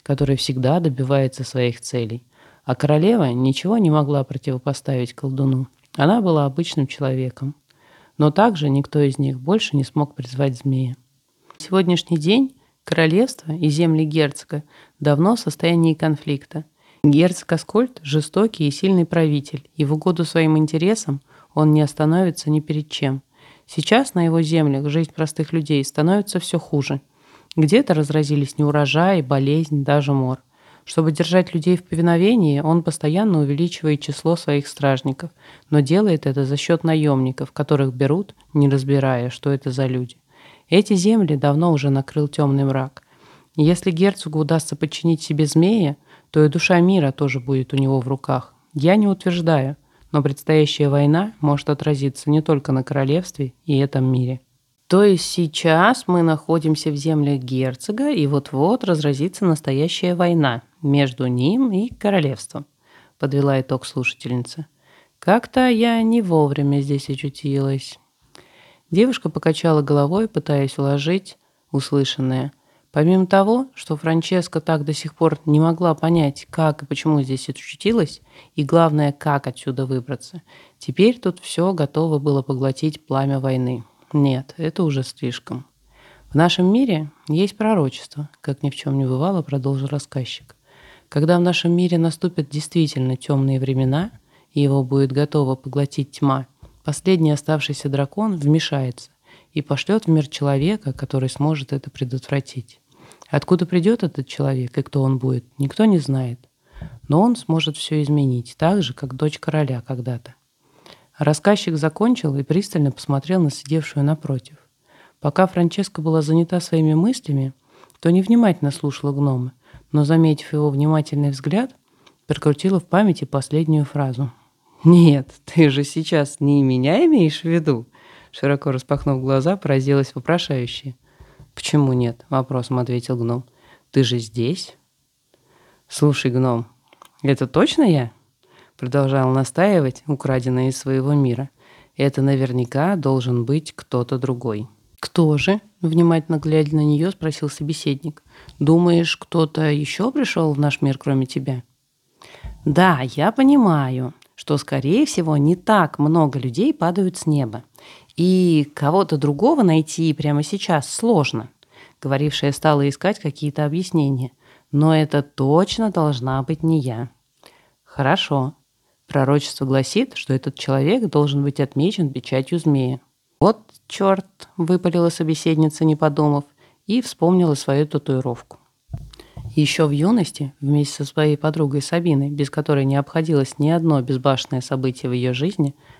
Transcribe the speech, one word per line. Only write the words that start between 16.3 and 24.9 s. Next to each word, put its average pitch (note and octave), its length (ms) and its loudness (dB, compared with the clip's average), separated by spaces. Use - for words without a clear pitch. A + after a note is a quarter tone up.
Герцог D#3+ 480 4
Аскольд – A3 540 -2
жестокий D#3 640 0
и - 20 0
сильный F#3 340 2
правитель, D3 720 -2
и D3+ 100 -2
в C#3 80 0
угоду E3 320 0
своим D#3 320 2
интересам D#3 640 0
он D3+ 200 4
не D3+ 80 4
остановится D#3+ 680 0
ни D3+ 120 0
перед D3+ 280 -6
чем. C3+ 340 -4
Сейчас A#3 480 0
на F3 100 2
его E3 160 2
землях D3+ 480 0
жизнь D#3 240 -2